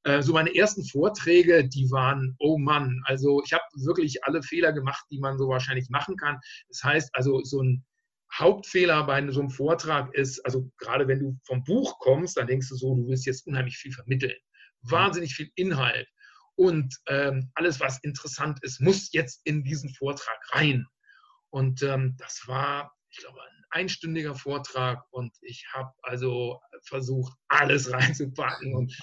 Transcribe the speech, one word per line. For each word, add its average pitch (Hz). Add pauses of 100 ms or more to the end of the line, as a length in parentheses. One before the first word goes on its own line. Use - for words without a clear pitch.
äh, 143
so 143
meine 160
ersten 208
Vorträge, 170
die 131
waren, 131
oh 151
Mann, 139
also 139
ich -
habe 165 (120)
wirklich 151
alle 147
Fehler 160
gemacht, 139
die 139
man 135
so 135
wahrscheinlich 127
machen 147
kann. 147 (300)
Das -
heißt, 143
also 135
so 135
ein 131 (480)
Hauptfehler 175
bei 139
so 131
einem 143
Vortrag 147
ist, 131
also 131
gerade 131
wenn 135
du 135
vom 127
Buch 226
kommst, 151
dann 123
denkst 131
du 135
so, 127
du 120
willst 131
jetzt 131
unheimlich 131
viel 131
vermitteln, 131 (460)
wahnsinnig 165
viel 147
Inhalt. 135 (500)
Und, 160 (120)
ähm, 139
alles, 160
was 131
interessant 147
ist, -
muss 196
jetzt 151
in 151
diesen 139
Vortrag 135 (160)
rein. 143 (640)
Und, 131
ähm, 131
das -
war, 143 (160)
ich -
glaube, -
ein -
einstündiger 160
Vortrag 131
und 123
ich 120
habe 131 (120)
also 123 (240)
versucht, 131 (140)
alles 139
<laughs> -
reinzupacken 131
und 127